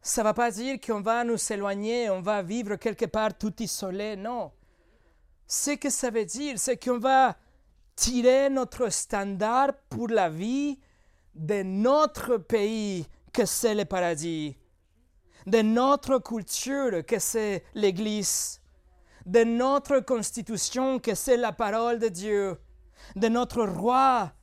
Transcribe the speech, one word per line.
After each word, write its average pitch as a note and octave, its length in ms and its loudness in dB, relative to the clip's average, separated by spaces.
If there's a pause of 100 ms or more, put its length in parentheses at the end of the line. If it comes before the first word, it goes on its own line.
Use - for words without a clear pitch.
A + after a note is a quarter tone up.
ça - 220 -2
va G#3 120 4
pas A#3 160 2
dire A#3+ 340 -4
qu'on G#3+ 160 -2
va A#3+ 240 0
nous A#3 280 -2
éloigner, G#3 580 -2
on F#3 100 -2
va G3+ 220 -2
vivre G3+ 340 -4
quelque A3 300 -4
part G#3+ 300 -2
tout G#3+ 260 -6
isolé, G3+ 540 -6
non. G#3 360 -8 (960)
Ce - 260 -2
que C#4+ 180 -2
ça B3 200 -2
veut G#3+ 140 0
dire, B3+ 340 -6
c'est B3+ 180 -2
qu'on A#3+ 220 -2
va C4 380 4 (600)
tirer B3+ 540 4
notre B3+ 400 -2
standard G#3+ 840 0 (160)
pour A3 200 -6
la G#3 200 4
vie B3+ 500 -2 (560)
de F3 280 -2
notre B3 760 2
pays, G#3 720 -2 (260)
que A3 140 2
c'est A3 280 0
le G3+ 120 0
paradis, E3 720 -4 (880)
de A3 160 4
notre B3 560 4
culture, A#3 880 -2
que A3+ 120 0
c'est G#3 540 -2
l'Église, G#3 880 -2 (640)
de A3+ 200 6
notre C4 560 2
constitution, A#3+ 1000 -2
que A3 160 -2
c'est A#3+ 240 4
la A#3+ 140 0
parole A3+ 460 0
de A3+ 100 0
Dieu, G3 520 -2 (560)
de G#3+ 120 2
notre A#3+ 360 0
roi A3+ 680 2 (100)